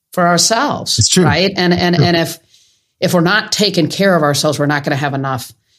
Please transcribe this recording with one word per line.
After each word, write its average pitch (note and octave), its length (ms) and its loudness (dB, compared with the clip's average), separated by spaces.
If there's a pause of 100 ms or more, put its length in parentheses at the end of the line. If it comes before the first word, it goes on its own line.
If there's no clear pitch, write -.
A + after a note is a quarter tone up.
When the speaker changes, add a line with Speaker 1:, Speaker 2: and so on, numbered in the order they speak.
(120)
Speaker 1:
for F3+ 140 0
ourselves. A3 720 0
Speaker 2:
It's A#2+ 100 2
true. F3+ 160 2
Speaker 1:
Right. E3 320 2
And, F3+ 160 2
and, F3 240 0
Speaker 2:
True. D#3 80 4
Speaker 1:
and E3+ 120 2
if, E3 220 -4 (640)
if F3 140 0
we're F3+ 60 4
not G3 320 0
taking F3+ 360 0
care F#3+ 280 2
of D#3 60 2
ourselves, D3 360 0
we're C#3+ 80 0
not D3 160 0
gonna D3 140 -2
have C#3 180 -2
enough C3+ 380 -6 (260)